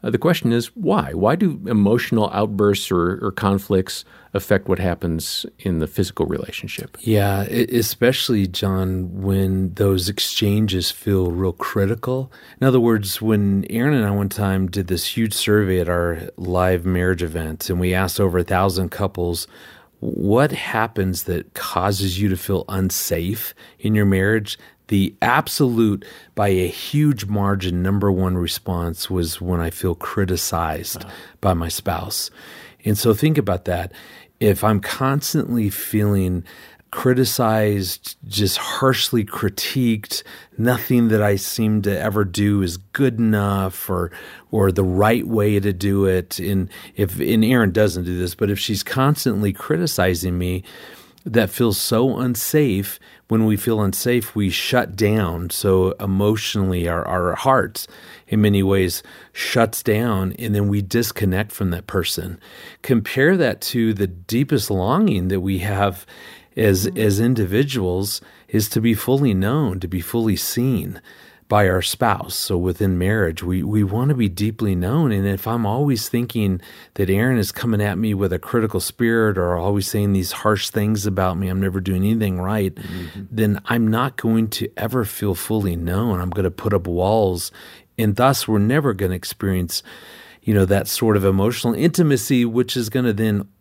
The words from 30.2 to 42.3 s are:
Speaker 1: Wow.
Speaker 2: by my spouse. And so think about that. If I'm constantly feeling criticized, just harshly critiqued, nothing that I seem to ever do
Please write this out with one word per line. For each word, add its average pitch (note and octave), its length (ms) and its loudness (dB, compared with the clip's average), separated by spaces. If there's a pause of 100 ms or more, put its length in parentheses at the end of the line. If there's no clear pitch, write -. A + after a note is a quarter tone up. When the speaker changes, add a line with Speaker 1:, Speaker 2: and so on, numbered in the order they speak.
Speaker 1:
Wow. - 40 -18 (300)
Speaker 2:
by F#2+ 140 2
my E2+ 160 -2
spouse. - 600 -6 (540)
And G#2 140 0
so A2+ 160 2
think D3+ 240 2
about F#2+ 280 -2
that. F2 280 -4 (480)
If G#2 240 4
I'm G#2 160 4
constantly C3 880 -2
feeling G2 720 0 (480)
criticized, A2 1300 0 (100)
just G2 300 0
harshly - 680 0
critiqued, - 1000 -2 (340)
nothing A#2+ 500 2
that G#2+ 160 4
I G#2 140 2
seem G#2+ 460 0
to G2+ 140 0
ever G#2 280 0
do G2+ 360 2